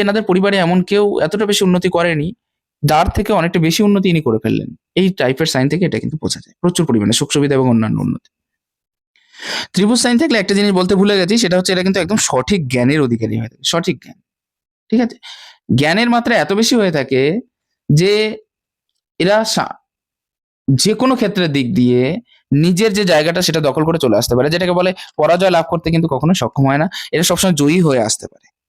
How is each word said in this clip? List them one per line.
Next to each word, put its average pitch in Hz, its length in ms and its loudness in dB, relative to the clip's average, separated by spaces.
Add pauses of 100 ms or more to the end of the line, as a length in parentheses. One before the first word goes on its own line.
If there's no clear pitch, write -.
এনাদের 208 280 0
পরিবারে 190 340 2
এমন 180 140 2 (120)
কেউ 202 140 2 (220)
এতটা 208 240 -2
বেশি 202 180 -2
উন্নতি 180 280 0
করেনি, 170 320 -2 (540)
যার 156 240 2 (100)
থেকে 208 140 -2 (100)
অনেকটা 170 260 0
বেশি 165 160 0
উন্নতি 202 300 2
ইনি 160 140 0
করে 110 180 2
ফেললেন, 107 240 -4 (320)
এই 190 60 2 (140)
টাইপের 131 320 0
সাইন 131 200 0
থেকে 175 160 -2
এটা 110 140 -4
কিন্তু 120 200 -6
বোঝা - 220 -6
যায় - 160 -20
প্রচুর 175 260 0
পরিমাণে 107 320 0
সুখ 143 160 -4
সুবিধা 143 240 0
এবং 131 160 2
অন্যান্য 110 320 0
উন্নতি। - 240 -8 (1400)
ত্রিভুজ 214 260 2
সাইন 240 200 2
থাকলে 285 200 0
একটা 196 160 -2
জিনিস 202 180 2
বলতে 185 220 0
ভুলে 202 240 2
গেছি, 185 200 0
সেটা 185 200 0
হচ্ছে 185 140 -2
এরা 180 100 0
কিন্তু 190 180 0
একদম 180 160 -2
সঠিক 143 520 -2
জ্ঞানের 127 320 0
অধিকারী 113 380 -2
হয়ে 113 100 -8
থাকে, - 160 -20
সঠিক 165 380 -4
জ্ঞান। - 160 -20 (720)
ঠিক 220 100 2
আছে? 233 160 -2 (580)
জ্ঞানের 175 360 2
মাত্রা 233 260 0
এত 151 160 0
বেশি 226 240 2
হয়ে 196 140 2
থাকে 143 500 0 (480)
যে 208 500 2 (800)
এরা 214 260 2
সা-, - 300 -4 (960)
যে 160 260 2
কোনো 254 220 0
ক্ষেত্রের 185 360 -2
দিক 135 220 -2
দিয়ে 123 460 2 (320)
নিজের 175 400 2
যে 208 120 0
জায়গাটা 170 380 2
সেটা 160 180 -2
দখল 147 240 0
করে 165 140 0
চলে 120 180 2
আসতে 120 200 0
পারে, 131 140 2
যেটাকে 175 220 -2
বলে 180 220 0 (220)
পরাজয় 175 340 2
লাভ 165 180 2
করতে 165 220 -4
কিন্তু 165 180 0
কখনো 156 260 0
সক্ষম 135 320 -2
হয় 139 120 2
না, 165 100 -2 (240)
এরা 156 100 -2
সবসময় 180 320 0
জয়ী 147 260 2
হয়ে 139 200 2
আসতে - 260 -4
পারে, - 200 -20 (220)